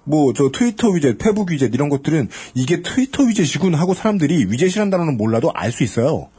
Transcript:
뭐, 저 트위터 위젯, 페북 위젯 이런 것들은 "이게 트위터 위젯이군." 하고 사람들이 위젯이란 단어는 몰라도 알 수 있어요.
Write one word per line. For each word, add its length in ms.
뭐, 300
저 180
트위터 380
위젯, 280
페북 340
위젯 220
이런 160
것들은 400
"이게 300
트위터 400
위젯이군." 520
하고 180
사람들이 560
위젯이란 420
단어는 260
몰라도 360
알 180
수 120
있어요. 560